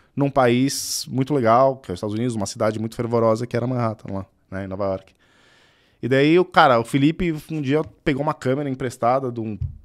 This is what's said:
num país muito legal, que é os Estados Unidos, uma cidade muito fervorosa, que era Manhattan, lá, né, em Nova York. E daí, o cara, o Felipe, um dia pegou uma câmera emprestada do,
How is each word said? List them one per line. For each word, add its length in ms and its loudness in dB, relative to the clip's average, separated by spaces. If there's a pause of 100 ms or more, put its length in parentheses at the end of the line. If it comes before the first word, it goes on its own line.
(160)
num 140 0
país 800 0
muito 240 -2
legal, 440 4
que 120 -16
é 40 -6
os 40 -6
Estados 160 -6
Unidos, 220 -2
uma 100 -4
cidade 320 -2
muito 180 -6
fervorosa, 520 0
que 100 -6
era 80 -2
Manhattan, 480 -4
lá, 120 -8 (260)
né, 140 -8
em 20 -10
Nova 180 -4
York. 300 -4 (880)
E 40 -6
daí, 300 4
o 80 4
cara, 340 6
o 40 0
Felipe, 480 0 (180)
um 120 -6
dia 220 0 (200)
pegou 200 -2
uma 100 -2
câmera 340 -4
emprestada 640 -2
do, 260 -8 (280)